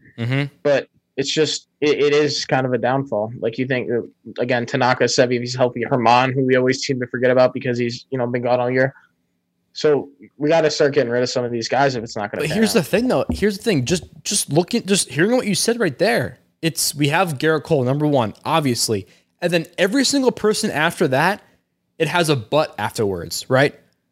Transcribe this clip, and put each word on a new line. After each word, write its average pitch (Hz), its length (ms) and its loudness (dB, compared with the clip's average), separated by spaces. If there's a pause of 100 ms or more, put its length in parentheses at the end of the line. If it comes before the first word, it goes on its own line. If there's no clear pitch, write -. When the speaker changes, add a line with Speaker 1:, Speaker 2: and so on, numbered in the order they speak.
(180)
Speaker 1:
Mm-hmm. 135 360 -4 (100)
Speaker 2:
But 139 240 0 (300)
it's 135 160 -4
just, 151 340 -2 (140)
it, 143 180 2
it 143 140 2
is 147 320 0
kind 131 200 0
of 127 80 -4
a 120 40 2
downfall. 120 640 -2
Like, 113 180 -6
you 127 80 -2
think, 127 260 -4
uh, 117 100 -2 (380)
again, 123 260 -2
Tanaka, 127 400 0
Sevy, 123 300 2
if 120 60 -2
he's 120 140 -8
healthy, 123 280 0
Herman, 123 480 4
who 123 140 0
we 131 100 2
always 127 280 2
seem 131 160 -4
to 123 80 -6
forget 127 240 0
about 127 220 4
because 123 240 -4
he's, 120 340 -4
you 131 60 -4
know, 120 100 -2
been 123 160 -4
gone 123 160 2
all 123 120 -2
year. 131 220 0 (800)
So 147 360 0 (280)
we 139 120 -2
gotta 160 200 4
start 147 240 2
getting 123 180 2
rid 123 120 0
of 123 60 -2
some 123 140 -2
of 120 80 -4
these 117 160 -4
guys 131 280 2
if 113 80 -6
it's - 120 -12
not 104 160 -6
gonna 104 120 -6
Speaker 1:
But 160 60 -4
Speaker 2:
pan 170 80 -2
Speaker 1:
here's 220 180 2
Speaker 2:
out. 220 40 2
Speaker 1:
the 165 40 2
thing, 240 240 -2
though. 160 240 0
Here's 196 260 -2
the - 60 -16
thing. 156 220 0
Just, 165 180 -2 (200)
just - 280 -4
looking, 175 340 0
just 190 240 0
hearing 170 260 0
what 220 120 0
you 196 80 0
said 233 240 0
right 170 180 -2
there. 180 400 0 (240)
It's, - 320 -2
we 143 160 2
have 165 300 0
Garrett 156 240 2
Cole, 143 200 2
number 143 220 0
one, 127 280 2 (120)
obviously. 127 600 0 (340)
And 180 100 -2
then 165 140 0 (140)
every 214 260 2
single 262 260 2
person 208 380 0
after 160 380 0
that, 156 340 0 (560)
it 160 100 0
has 160 220 0
a 151 60 2
but 139 420 -2
afterwards, 101 720 -4
right? 131 240 4 (380)